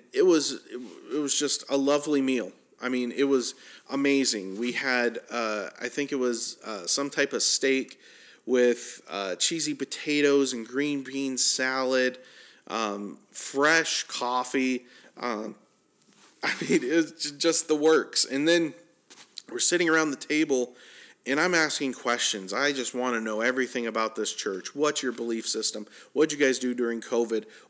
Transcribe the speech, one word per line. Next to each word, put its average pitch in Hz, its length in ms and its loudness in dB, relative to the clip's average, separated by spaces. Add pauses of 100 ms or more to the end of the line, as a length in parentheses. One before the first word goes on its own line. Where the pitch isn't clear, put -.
(140)
it - 100 4
was, 147 360 4 (540)
it 143 40 -2
was 143 200 -2
just - 320 0
a 139 80 2
lovely 143 440 2
meal. 123 300 0 (300)
I 127 80 -4
mean, 123 220 -2
it 131 120 0
was 135 320 2 (360)
amazing. 123 680 0
We 120 120 -4
had, 120 480 0 (120)
uh, 107 380 -4 (120)
I 120 60 -4
think 139 240 -4
it 143 80 -2
was, 120 460 -2
uh, 104 200 -8
some 143 240 0
type 139 240 -2
of 117 80 0
steak - 580 0 (460)
with, 123 640 2
uh, 95 260 -6
cheesy 151 380 -2
potatoes 143 800 0
and 113 140 -8
green 143 340 -2
bean 131 360 -4
salad, 131 840 2 (480)
um, 104 500 -4 (140)
fresh 156 720 2
coffee. 127 840 -2 (340)
Um, 110 360 -6 (440)
<laughs> - 440 -20
I - 180 0
mean, 151 220 2
it 131 120 0
was 165 180 2
ju-, 143 240 -6
just 160 300 2
the 156 80 4
works. 151 500 4
And 139 220 0
then 170 280 4 (760)
we're 120 80 -6
sitting 170 300 2
around 156 220 4
the 135 60 -6
table, 147 580 0 (520)
and 139 120 2
I'm 180 140 2
asking 147 400 2
questions. 113 580 -2
I 135 200 0
just 131 240 -4
wanna 123 240 0
know 110 220 -2
everything 123 440 0
about 110 300 -2
this 107 180 -4
church. 95 400 -6
What's 147 300 0
your 127 80 -2
belief 117 360 -4
system? 107 380 -4 (280)
What'd 156 180 4
you 147 120 0
guys 131 140 4
do 123 160 -2
during 117 280 -2
covid? 113 420 -2 (260)